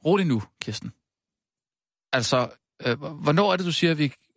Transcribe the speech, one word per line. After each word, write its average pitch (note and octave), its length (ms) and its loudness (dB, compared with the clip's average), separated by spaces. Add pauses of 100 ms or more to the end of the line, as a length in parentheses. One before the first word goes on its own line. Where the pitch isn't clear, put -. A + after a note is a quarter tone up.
roligt F#3 240 2
nu, A2+ 140 0 (180)
Kirsten. - 320 -10 (1200)
Altså, B2 380 0 (360)
øh, A#2+ 160 0
hvornår D#3 500 0
er F#3 40 0
det, F3+ 100 -2
du E3+ 60 -2
siger, E3 180 2
at D3+ 80 0
vi, C#3+ 140 0 (240)